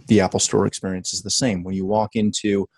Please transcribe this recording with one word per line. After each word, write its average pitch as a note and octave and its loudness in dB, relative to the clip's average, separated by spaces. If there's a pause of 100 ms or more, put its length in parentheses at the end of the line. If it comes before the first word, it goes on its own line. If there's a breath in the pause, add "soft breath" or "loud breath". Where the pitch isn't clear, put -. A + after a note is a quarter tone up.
the G#2+ 6
Apple F#2+ 2
store - 2
experience F#2 -6
is F#2 -6
the G2+ -10
same. G2 -2
When F#2 -8
you F#2+ -2
walk G#2+ 0
into G2+ 0 (100)